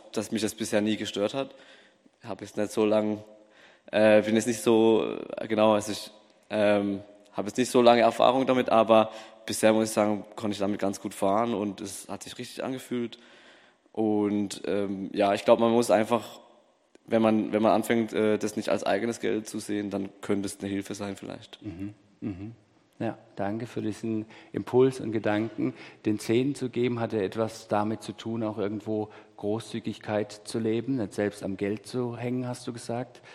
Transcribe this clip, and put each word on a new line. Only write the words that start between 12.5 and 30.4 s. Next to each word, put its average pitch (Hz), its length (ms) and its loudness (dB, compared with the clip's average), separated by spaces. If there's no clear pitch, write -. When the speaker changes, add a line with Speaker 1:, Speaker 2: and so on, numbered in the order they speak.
Speaker 1:
angefühlt. 120 540 -6
Und, 104 760 0
ähm, 98 460 -4
ja, 101 220 2
ich - 100 -4
glaub, 117 160 8
man 117 100 4
muss 117 200 2
einfach, 107 500 0
wenn 113 140 2
man, 107 320 2
wenn 107 100 2
man 107 100 6
anfängt, 113 420 0
äh, 107 240 2
das 104 180 -4
nicht 107 140 -4
als - 140 0
eigenes 110 360 -2
Geld 107 300 -4
zu 110 80 -6
sehen, 104 320 -6
dann 98 180 -4
könnte 101 240 -2
es - 140 -10
eine 98 100 -4
Hilfe 98 240 -6
sein 101 200 -8
vielleicht. - 480 -16
Speaker 2:
Mhm, 98 300 -10
mhm. 104 300 -10
Ja, 113 200 -6
danke 110 300 -4
für - 160 -8
diesen 107 420 -4
Impuls 131 480 2
und 110 120 -6
Gedanken. 110 600 -2
Den 107 120 0
Zehnten 131 360 0
zu 127 160 -6
geben, 120 280 -2
hat 113 140 -4
ja 110 80 0
etwas 107 480 -4
damit 107 340 -2
zu - 100 -12
tun, 113 300 -6
auch 107 140 -4
irgendwo 107 540 -4
Großzügigkeit 107 960 -4
zu - 260 -8